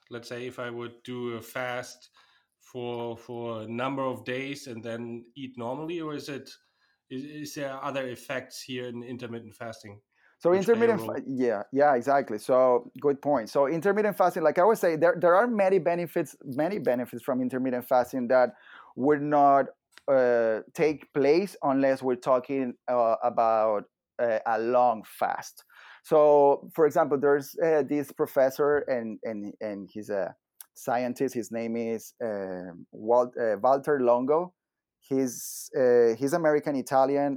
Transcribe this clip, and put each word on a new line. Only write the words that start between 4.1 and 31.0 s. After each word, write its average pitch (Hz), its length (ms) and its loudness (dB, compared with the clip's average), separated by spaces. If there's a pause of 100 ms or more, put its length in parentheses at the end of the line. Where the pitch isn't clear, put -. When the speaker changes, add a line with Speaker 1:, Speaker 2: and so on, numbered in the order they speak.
Speaker 1:
days 135 420 -8
and 113 160 -12
then 117 420 -10 (100)
eat 131 220 -14
normally, 147 440 -8
or 151 140 -8
is 135 140 -10
it, 135 220 -12 (600)
is, 131 140 -10
is 147 300 -14
there 135 280 -10
other 135 240 -6
effects 127 560 -10
here 123 240 -8
in 120 160 -10
intermittent 117 520 -12
fasting 110 460 -16 (380)
Speaker 2:
So 170 120 2
Speaker 1:
which 185 160 2
play 233 80 6
a - 20 0
Speaker 2:
intermittent 226 240 2
fa-, 110 120 -6
Speaker 1:
role? 139 140 -8
Speaker 2:
yeah, 123 360 -2 (100)
yeah, 143 220 4
exactly. 123 440 0
So 127 520 4 (100)
good 143 220 0
point. 131 260 0
So 139 200 2
intermittent 196 500 0
fasting, 180 240 2
like 151 160 2
I 175 60 6
was 214 160 4
saying, 160 200 2
there, 170 180 4
there 170 160 6
are 208 120 6
many 196 320 2
benefits, 175 680 -2
many 151 340 -4
benefits 123 440 -2
from 127 180 -2
intermittent 127 480 -4
fasting 123 400 0
that 127 220 4 (460)
would 143 260 2
not, 143 440 4 (420)
uh, 120 520 4 (140)
take 151 400 -2
place 156 480 2
unless 135 400 2
we're 127 140 0
talking, 127 580 -2 (120)
uh, 120 360 2
about 113 640 2 (340)
uh, 117 280 0
a 113 120 -2
long 117 480 2
fast. - 580 -8 (400)
So, 147 720 6
for 160 120 4
example, 147 320 2
there's, 143 360 0 (100)
uh, 156 240 2
this 143 240 -4
professor, 143 680 0 (100)
and, 113 340 -6
and, 104 380 -10
and 101 320 -10
he's 107 180 -12
a 98 240 -4 (400)
scientist. 123 600 -4